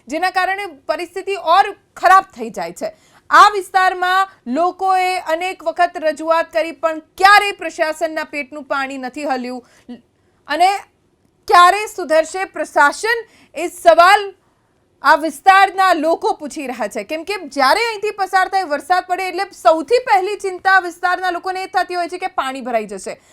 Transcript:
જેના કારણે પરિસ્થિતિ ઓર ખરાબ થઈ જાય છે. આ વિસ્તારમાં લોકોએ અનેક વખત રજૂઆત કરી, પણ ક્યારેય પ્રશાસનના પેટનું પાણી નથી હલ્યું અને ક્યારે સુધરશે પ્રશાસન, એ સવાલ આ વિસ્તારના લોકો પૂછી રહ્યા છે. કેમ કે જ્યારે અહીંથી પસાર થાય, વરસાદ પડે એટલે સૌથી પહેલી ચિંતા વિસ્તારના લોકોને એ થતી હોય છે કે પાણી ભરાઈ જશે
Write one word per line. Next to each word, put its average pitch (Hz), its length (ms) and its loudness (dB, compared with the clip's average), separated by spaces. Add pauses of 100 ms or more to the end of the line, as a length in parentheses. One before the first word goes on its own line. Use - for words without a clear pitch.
જેના 330 220 -4
કારણે 370 360 -4
પરિસ્થિતિ 349 680 -8
ઓર 381 400 2 (200)
ખરાબ 381 280 4
થઈ 233 260 -12
જાય 175 220 -8
છે. - 240 -10 (340)
આ 349 200 6
વિસ્તારમાં 370 800 0 (200)
લોકોએ 370 720 0
અનેક 349 440 -4
વખત 349 320 -2
રજૂઆત 320 580 -2
કરી, 330 180 -2
પણ 320 280 -4
ક્યારેય 403 520 4
પ્રશાસનના 320 720 -6
પેટનું 302 400 -12
પાણી 269 340 -6
નથી 262 260 -10
હલ્યું 254 440 -6 (800)
અને 359 300 0 (720)
ક્યારે 381 380 6
સુધરશે 320 600 -2
પ્રશાસન, 370 800 -2 (300)
એ 330 120 -6
સવાલ 359 680 4 (680)
આ 294 140 4
વિસ્તારના 381 760 4
લોકો 330 400 0
પૂછી 294 340 -10
રહ્યા 240 200 -6
છે. 208 160 -8
કેમ 311 200 -8
કે 381 100 -6 (140)
જ્યારે 277 320 2
અહીંથી 427 320 -4
પસાર 381 360 0
થાય, 381 160 -2
વરસાદ 311 440 -2
પડે 370 200 -4
એટલે 359 160 -6
સૌથી 359 540 2
પહેલી 427 380 0
ચિંતા 381 440 0
વિસ્તારના 359 520 -4
લોકોને 370 320 -6
એ 381 40 -8
થતી 359 280 -4
હોય 349 120 -4
છે 359 100 -10
કે 370 100 -6
પાણી 269 340 -6
ભરાઈ 233 240 -4
જશે 196 360 -12 (120)